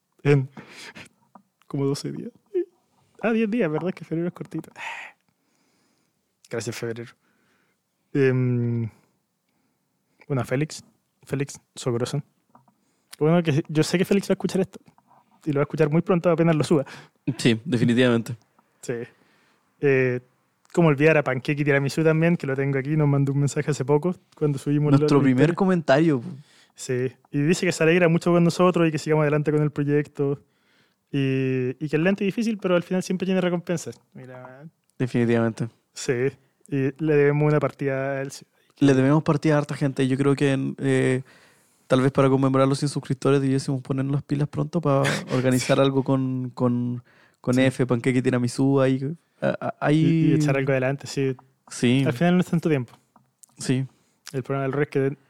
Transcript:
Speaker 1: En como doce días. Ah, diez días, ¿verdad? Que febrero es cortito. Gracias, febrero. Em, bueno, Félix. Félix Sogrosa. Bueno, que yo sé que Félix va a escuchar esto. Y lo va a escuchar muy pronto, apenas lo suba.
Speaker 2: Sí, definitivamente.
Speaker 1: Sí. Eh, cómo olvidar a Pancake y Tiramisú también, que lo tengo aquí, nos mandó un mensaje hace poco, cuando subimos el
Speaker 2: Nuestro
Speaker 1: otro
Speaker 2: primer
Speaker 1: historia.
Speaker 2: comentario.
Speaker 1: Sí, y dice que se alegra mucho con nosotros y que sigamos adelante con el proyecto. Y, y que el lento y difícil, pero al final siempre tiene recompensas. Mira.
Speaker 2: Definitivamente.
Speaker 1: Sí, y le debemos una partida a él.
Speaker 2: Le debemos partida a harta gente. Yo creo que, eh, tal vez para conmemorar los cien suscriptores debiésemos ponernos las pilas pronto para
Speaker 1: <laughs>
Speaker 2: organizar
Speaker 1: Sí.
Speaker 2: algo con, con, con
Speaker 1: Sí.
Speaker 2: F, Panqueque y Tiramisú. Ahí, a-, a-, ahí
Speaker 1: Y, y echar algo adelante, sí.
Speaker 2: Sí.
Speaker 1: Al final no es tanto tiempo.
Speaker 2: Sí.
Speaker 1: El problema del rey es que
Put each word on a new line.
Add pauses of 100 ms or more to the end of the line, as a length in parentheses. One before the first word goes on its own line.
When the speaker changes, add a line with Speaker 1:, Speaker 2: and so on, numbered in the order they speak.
(240)
Speaker 1:
En (1160)
como
doce
días. (920)
Ah,
diez
días,
¿verdad?
Que
febrero
es
cortito. (1800)
Gracias,
febrero. (1000)
Em, (1400)
bueno,
Félix. (400)
Félix (160)
Sogrosa. (960)
Bueno,
que
yo
sé
que
Félix
va
a
escuchar
esto. (640)
Y
lo
va
a
escuchar
muy
pronto,
apenas
lo
suba. (520)
Speaker 2:
Sí,
definitivamente. (460)
Speaker 1:
Sí. (880)
Eh, (520)
cómo
olvidar
a
Pancake
y
Tiramisú
también,
que
lo
tengo
aquí,
nos
mandó
un
mensaje
hace
poco, (200)
cuando
subimos
el
Speaker 2:
Nuestro
Speaker 1:
otro
Speaker 2:
primer
Speaker 1:
historia.
Speaker 2:
comentario. (540)
Speaker 1:
Sí, (200)
y
dice
que
se
alegra
mucho
con
nosotros
y
que
sigamos
adelante
con
el
proyecto. (720)
Y,
y
que
el
lento
y
difícil,
pero
al
final
siempre
tiene
recompensas. (140)
Mira. (340)
Speaker 2:
Definitivamente. (240)
Speaker 1:
Sí, (360)
y (120)
le
debemos
una
partida (180)
a
él. (480)
Speaker 2:
Le
debemos
partida
a
harta
gente.
Yo
creo
que,
eh, (640)
tal
vez
para
conmemorar
los
cien
suscriptores
debiésemos
ponernos
las
pilas
pronto
para
Speaker 1:
<laughs>
Speaker 2:
organizar
Speaker 1:
Sí.
Speaker 2:
algo
con,
con, (380)
con
Speaker 1:
Sí.
Speaker 2:
F,
Panqueque
y
Tiramisú.
Ahí, (260)
a-,
a-,
ahí
Speaker 1:
Y,
y
echar
algo
adelante,
sí. (360)
Speaker 2:
Sí.
Speaker 1:
Al
final
no
es
tanto
tiempo. (640)
Speaker 2:
Sí. (480)
Speaker 1:
El
problema
del
rey
es
que (120)